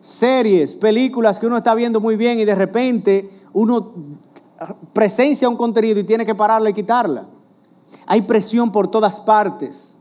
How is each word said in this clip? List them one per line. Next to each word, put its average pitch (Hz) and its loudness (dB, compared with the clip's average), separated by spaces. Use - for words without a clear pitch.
series, 226 0
películas 220 0
que 220 -4
uno 240 0
está 233 2
viendo 233 0
muy 220 0
bien 233 0
y 220 0
de 208 2
repente 196 0
uno 214 0
presencia 240 2
un 240 -2
contenido 220 0
y 202 -2
tiene 220 -2
que 220 -2
pararla 214 2
y 196 -2
quitarla. 202 -2
Hay 208 2
presión 226 0
por 190 0
todas 208 0
partes. 208 -2